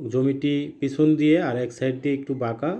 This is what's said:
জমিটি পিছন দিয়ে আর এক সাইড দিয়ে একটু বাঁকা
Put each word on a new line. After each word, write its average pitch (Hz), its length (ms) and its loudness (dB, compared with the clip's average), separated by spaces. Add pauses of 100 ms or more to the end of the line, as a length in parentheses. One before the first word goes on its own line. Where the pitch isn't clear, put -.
জমিটি 135 460 0 (240)
পিছন 147 380 2
দিয়ে 151 260 4
আর 127 140 -2
এক 123 160 -2
সাইড 131 280 -2
দিয়ে 139 140 -2
একটু 139 200 -6
বাঁকা 120 440 -4